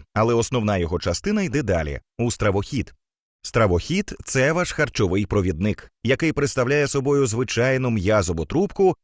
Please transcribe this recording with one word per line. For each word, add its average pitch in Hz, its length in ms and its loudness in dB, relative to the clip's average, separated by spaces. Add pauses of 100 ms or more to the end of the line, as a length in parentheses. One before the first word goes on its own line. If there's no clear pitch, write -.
(140)
але 113 200 2
основна 113 440 0
його 85 220 -2
частина - 420 -2
йде 123 220 -2
далі: 80 360 -2 (180)
у 120 140 0
стравохід. 104 640 -2 (480)
Стравохід — 107 760 0 (100)
це 131 260 0
ваш 175 200 -2
харчовий 104 540 0
провідник, 92 640 -2 (120)
який 135 280 2
представляє 139 560 0
собою 139 380 2
звичайну 127 640 0
м'язову 92 560 2
трубку, 190 580 2